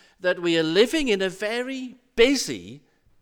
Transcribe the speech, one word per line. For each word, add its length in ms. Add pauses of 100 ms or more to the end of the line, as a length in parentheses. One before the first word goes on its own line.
(200)
that 200
we 180
are 60
living 440
in 140
a 60
very 640 (220)
busy 680 (400)